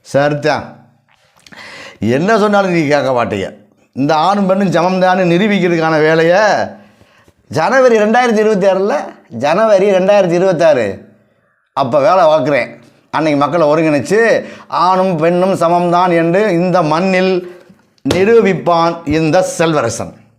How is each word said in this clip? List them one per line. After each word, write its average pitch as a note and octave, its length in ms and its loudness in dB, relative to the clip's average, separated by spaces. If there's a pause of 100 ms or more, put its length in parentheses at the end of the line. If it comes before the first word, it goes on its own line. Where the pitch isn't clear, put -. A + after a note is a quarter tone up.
சரிதான். C#3+ 760 -2 (1200)
என்ன D3+ 400 0
சொன்னாலும் G3+ 340 0
நீ E3 140 0
கேட்க C3 380 0
மாட்டீங்க. F#2+ 300 -6 (380)
இந்த C#3+ 220 -2
ஆணும் F#3+ 320 0
பெண்ணும் F#3+ 240 0
சமம் F3+ 320 0
தான்னு F#3 200 2
நிரூபிக்கிறதுக்கான E3+ 760 0
வேலையை E3 420 2 (1080)
ஜனவரி A3+ 500 2
ரெண்டாயிரத்தி A3+ 380 2
இருபத்தி G#3+ 300 0
ஆறுல, F#3+ 280 0 (340)
ஜனவரி F#3+ 600 0
ரெண்டாயிரத்தி F#3+ 400 2
இருபத்தாறு D#3+ 760 0 (640)
அப்ப C#3 260 -2
வேலை E3+ 260 2
பார்க்குறேன். C#3+ 580 0 (280)
அன்னைக்கு D3 300 -2
மக்களை D3 260 0
ஒருங்கிணைச்சு D#3+ 800 0 (220)
ஆணும் F#3 500 0
பெண்ணும் F3 380 0
சமம்தான் F3 560 0
என்று E3+ 420 0
இந்த F3 300 0
மண்ணில் F#3 800 -2 (540)
நிரூபிப்பான் E3+ 960 0
இந்த D#3+ 380 0 (120)
செல்வரசன். B2 540 -2 (260)